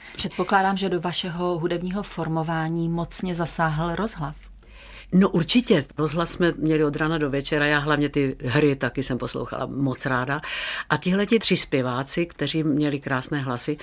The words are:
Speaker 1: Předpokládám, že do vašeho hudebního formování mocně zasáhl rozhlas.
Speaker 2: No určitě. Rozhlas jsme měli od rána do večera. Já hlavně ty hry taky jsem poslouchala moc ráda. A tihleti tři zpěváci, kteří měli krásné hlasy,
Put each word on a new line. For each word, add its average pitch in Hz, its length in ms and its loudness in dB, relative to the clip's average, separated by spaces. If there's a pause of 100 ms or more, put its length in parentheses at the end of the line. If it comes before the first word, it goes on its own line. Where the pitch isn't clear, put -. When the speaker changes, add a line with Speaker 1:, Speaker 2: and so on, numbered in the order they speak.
(160)
Speaker 1:
Předpokládám, 190 600 0
že 190 120 0
do 175 120 0
vašeho 175 580 -2
hudebního 175 440 -2
formování 165 840 -2
mocně 170 460 -4
zasáhl 165 600 -2
rozhlas. 165 420 -6 (760)
Speaker 2:
No 190 160 6
určitě. 175 560 4 (140)
Rozhlas 156 320 -2
jsme 170 260 2
měli 156 280 2
od 147 120 0
rána 160 220 0
do 147 120 0
večera. 143 360 0
Já 147 120 4
hlavně 147 300 2
ty 139 360 0
hry 139 320 4
taky 135 260 -2
jsem 127 160 -2
poslouchala 123 480 -6
moc 127 400 -2
ráda. 135 340 0 (500)
A 156 60 4
tihleti 196 420 2
tři 190 180 2
zpěváci, 135 680 0
kteří 156 380 -2
měli 147 360 0
krásné 139 400 -4
hlasy, 131 420 -4